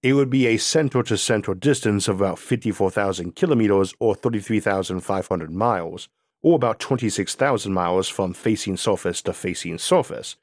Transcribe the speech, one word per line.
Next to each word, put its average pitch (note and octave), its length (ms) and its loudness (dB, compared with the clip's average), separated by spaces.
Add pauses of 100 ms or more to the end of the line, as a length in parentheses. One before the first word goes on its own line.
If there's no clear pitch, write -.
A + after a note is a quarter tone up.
It C3 100 4
would C#3 160 4
be C3 160 2
a A2+ 120 4
center-to-center A#2 1000 0
distance G#2+ 520 0
of G2 140 0
about F#2 160 0
fifty-four A2 540 -2
thousand F2+ 440 -2
kilometers G#2+ 640 2
or A2 140 2
thirty-three A2 460 -2
thousand F#2+ 420 -2
five F#2+ 260 -4
hundred E2 220 -4
miles, F2+ 580 -2 (360)
or E3 120 6
about A#2+ 240 0
twenty-six G#2 540 -2
thousand A2+ 400 0
miles F#2 340 2
from F#2 260 -4
facing G2+ 440 -2
surface - 460 -2
to F2 100 -4
facing E2+ 460 -8
surface, - 640 -2